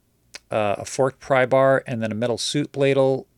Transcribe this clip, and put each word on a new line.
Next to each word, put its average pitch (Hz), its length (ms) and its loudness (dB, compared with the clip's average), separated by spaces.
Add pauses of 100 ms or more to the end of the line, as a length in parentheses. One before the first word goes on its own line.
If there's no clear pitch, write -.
(520)
uh, 104 260 -2
a 110 60 -12
fork 131 340 -2
pry 131 280 2
bar, 135 380 2
and 113 160 -6
then 110 120 -4
a - 20 -6
metal 113 240 -2
soup - 380 -4
ladle, 135 500 2 (120)